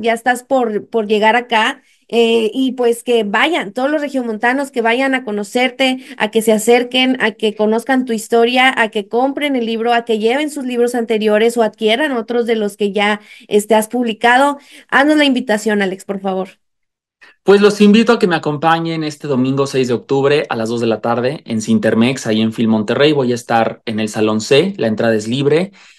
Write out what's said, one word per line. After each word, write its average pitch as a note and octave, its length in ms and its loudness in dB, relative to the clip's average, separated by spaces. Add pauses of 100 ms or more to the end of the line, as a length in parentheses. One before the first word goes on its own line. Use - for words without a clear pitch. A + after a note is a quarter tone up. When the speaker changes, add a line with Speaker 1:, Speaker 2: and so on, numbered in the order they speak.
Speaker 1:
ya A3+ 140 0
estás B3 280 -2
por, A3+ 460 -2
por A3+ 180 -4
llegar G#3+ 300 2
acá, A#3+ 460 -2 (260)
eh, A3+ 460 2
y C4 180 0
pues A#3+ 320 -2
que A#3 200 0
vayan, A3 500 -2
todos C4 160 -2
los D4+ 100 -2
regiomontanos C4 720 -4
que B3 100 -4
vayan B3 340 0
a B3+ 80 -4
conocerte, B3+ 760 -2 (180)
a G#3+ 140 -2
que A3+ 100 0
se A3 120 2
acerquen, B3 720 2
a G#3+ 100 0
que G#3+ 220 -4
conozcan A#3 520 0
tu A#3+ 80 -4
historia, A#3+ 600 2
a A3+ 140 0
que G#3 180 -6
compren C4+ 480 -2
el A#3+ 120 -2
libro, A3+ 260 -2
a A#3 140 0
que A3 120 -2
lleven C4 320 0
sus C#4+ 140 -8
libros A#3+ 300 0
anteriores A3 640 0
o A#3 40 2
adquieran A3 500 0
otros A#3 340 -2
de A3+ 100 0
los G#3 220 -4
que G3+ 120 -2
ya, G#3 300 0 (280)
este, G#3 260 2
has G#3+ 140 2
publicado. B3 720 0 (300)
Haznos D4 300 2
la D4 80 4
invitación, G#3+ 560 0
Alex, F#3+ 240 -6
por G3 140 -8
favor. F#3+ 280 -6 (920)
Speaker 2:
Pues G3+ 180 6
los G3+ 200 4
invito G#3 320 6
a A3+ 60 2
que G#3+ 80 2
me E3+ 100 0
acompañen E3 680 -2
este D3+ 240 -8
domingo C3+ 400 0
seis C3 220 -2
de B2 60 0
octubre C#3 540 0
a - 80 -4
las A2+ 120 -4
dos A#2 120 -4
de A#2 60 0
la G#2+ 140 0
tarde A#2+ 460 -2
en A2 160 -4
Cintermex, A2+ 640 0
ahí A2 140 0
en A2 120 0
Film A2+ 180 -2
Monterrey. A#2 420 2
Voy B2+ 200 0
a - 20 0
estar A#2 520 -2
en G#2+ 120 -6
el G#2+ 100 -2
Salón G#2+ 320 0
C, D#3 360 2
la A#2+ 100 -2
entrada A2+ 280 0
es G#2+ 120 -2
libre. C#3+ 460 0 (260)